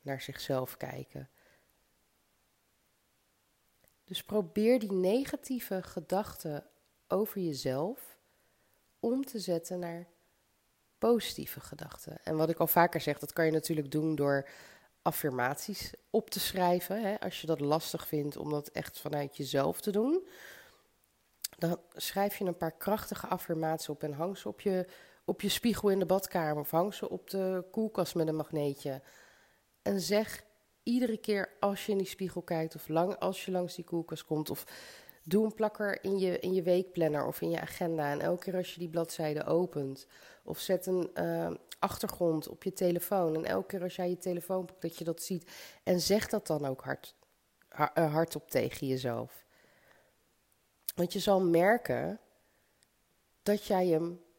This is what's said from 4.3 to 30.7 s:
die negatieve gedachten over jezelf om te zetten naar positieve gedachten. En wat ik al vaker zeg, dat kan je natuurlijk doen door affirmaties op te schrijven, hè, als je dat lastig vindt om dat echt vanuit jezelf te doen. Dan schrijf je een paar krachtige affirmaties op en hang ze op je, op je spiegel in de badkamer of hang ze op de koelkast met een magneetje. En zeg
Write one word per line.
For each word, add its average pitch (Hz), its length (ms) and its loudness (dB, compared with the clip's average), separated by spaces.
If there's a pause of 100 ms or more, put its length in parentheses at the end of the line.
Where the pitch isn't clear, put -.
die 208 140 -2
negatieve 208 880 0
gedachten 165 840 -4 (420)
over 202 320 0
jezelf 147 800 -2 (840)
om 262 240 0
te 240 140 -8
zetten 175 400 -2
naar 175 280 -6 (920)
positieve - 600 2
gedachten. - 640 -14
En 160 120 0
wat 160 120 4
ik 165 100 0
al 170 80 4
vaker 170 340 6
zeg, 147 180 -2
dat - 140 -8
kan 165 120 2
je 160 80 4
natuurlijk 156 380 0
doen 156 240 0
door 143 340 2 (540)
affirmaties 143 920 -2 (180)
op 220 200 0
te 190 100 -4
schrijven, 180 640 2
hè, 208 180 -2
als - 200 -6
je - 60 -10
dat 156 140 0
lastig 151 460 0
vindt 147 300 -2
om - 140 -4
dat 147 180 -2
echt - 320 -10
vanuit 147 360 -4
jezelf 143 440 0
te 214 100 -2
doen. 269 360 2 (1300)
Dan 170 200 0 (160)
schrijf - 420 -2
je 208 80 -4
een 175 120 0
paar 160 200 -4
krachtige - 500 -2
affirmaties 160 640 -2
op 147 140 -6
en 151 100 -4
hang 170 260 -4
ze - 100 -10
op 208 120 -10
je, 185 260 0 (380)
op - 160 -4
je 202 80 0
spiegel 208 400 2
in 196 100 6
de 185 80 2
badkamer 160 560 0
of - 80 -8
hang 185 240 2
ze - 140 -6
op - 220 -8
de 185 400 -2
koelkast 220 440 -2
met 160 140 2
een 156 80 0
magneetje. 147 680 -2 (800)
En 202 180 0
zeg 208 440 0 (380)